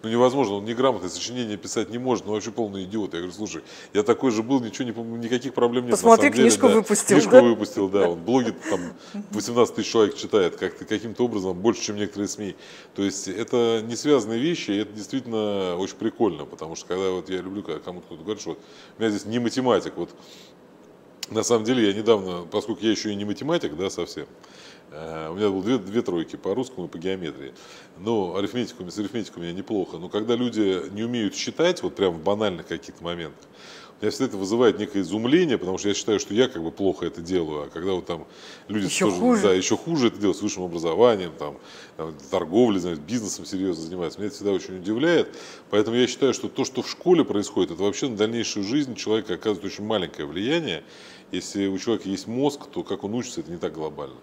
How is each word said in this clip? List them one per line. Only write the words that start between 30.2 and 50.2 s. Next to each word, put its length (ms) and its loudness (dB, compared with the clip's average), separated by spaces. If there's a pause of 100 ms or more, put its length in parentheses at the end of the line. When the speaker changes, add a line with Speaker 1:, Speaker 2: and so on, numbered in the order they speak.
Speaker 1:
люди 580 0
не 100 -6
умеют 320 -2
считать, 480 0
вот 120 -4
прям 180 2
в 100 -10
банальных 440 0
каких-то 360 -10
моментах, 400 -8 (560)
у 60 -6
меня 60 2
всегда 160 -2
это 100 -6
вызывает 400 4
некое 240 -2
изумление, 560 2
потому 220 -2
что 100 -2
я 60 2
считаю, 240 0
что 160 -6
я 120 6
как 160 -8
бы 80 -4
плохо 360 0
это 120 -8
делаю. 440 -2
А 100 -10
когда 200 -2
вот 120 -4
там 220 -6 (400)
люди 180 -2
Speaker 2:
Ещё 220 0
Speaker 1:
тоже, 120 2
Speaker 2:
хуже. 220 4
Speaker 1:
да, 140 6
ещё 200 2
хуже 340 0
это 100 -4
делают, 180 2
с 60 -8
высшим 220 -4
образованием, 720 2
там, 180 -8 (400)
там, 160 -8 (160)
торговлей, 500 4
знаете, 220 -4
бизнесом 440 -6
серьёзно 380 -2
занимаются, 360 -6
меня 80 -4
это 80 -8
всегда 160 -2
очень 260 -4
удивляет. 580 0 (360)
Поэтому 260 2
я 80 6
считаю, 300 2
что 120 -6
то, 160 -2
что 200 -4
в 60 -6
школе 360 4
происходит, 460 0
это 100 -6
вообще 260 0
на 80 -4
дальнейшую 500 0
жизнь 300 0
человека 380 -2
оказывает 400 -2
очень 120 -10
маленькое 420 -2